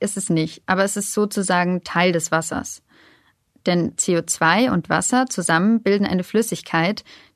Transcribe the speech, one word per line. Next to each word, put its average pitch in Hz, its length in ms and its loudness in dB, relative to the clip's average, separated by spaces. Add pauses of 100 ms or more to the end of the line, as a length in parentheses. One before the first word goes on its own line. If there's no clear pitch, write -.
ist 202 160 -4
es 190 120 -4
nicht, 160 380 0
aber 190 160 2
es 202 140 -2
ist 202 160 -6
sozusagen 180 720 0
Teil 180 280 2
des 165 200 -2
Wassers. - 520 -4 (800)
Denn 175 320 0
C 175 200 0
O 165 40 0
zwei 185 500 2
und 175 180 0
Wasser 247 380 2
zusammen 190 540 2
bilden 202 240 2
eine 180 180 0
Flüssigkeit, 202 800 -2 (320)